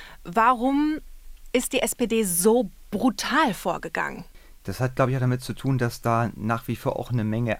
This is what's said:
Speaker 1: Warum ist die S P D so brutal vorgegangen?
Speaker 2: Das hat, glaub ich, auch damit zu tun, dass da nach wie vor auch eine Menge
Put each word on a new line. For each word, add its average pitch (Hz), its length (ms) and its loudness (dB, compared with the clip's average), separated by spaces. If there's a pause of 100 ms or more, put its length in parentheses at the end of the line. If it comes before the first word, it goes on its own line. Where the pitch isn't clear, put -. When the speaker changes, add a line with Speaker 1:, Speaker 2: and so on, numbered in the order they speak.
(260)
Speaker 1:
Warum 262 720 2 (540)
ist - 180 2
die 262 100 2
S - 140 -2
P 240 120 0
D 226 160 2
so 202 460 4 (220)
brutal 240 640 2
vorgegangen? 160 720 -4 (400)
Speaker 2:
Das 98 160 -6
hat, 127 160 -2
glaub 135 100 4
ich, 127 80 0
auch 131 60 -2
damit 127 200 2
zu - 120 -8
tun, 135 240 0
dass 120 240 -2
da 117 340 2
nach 113 320 -2
wie 117 80 -2
vor - 240 -4
auch 117 120 -8
eine 120 120 0
Menge 110 360 0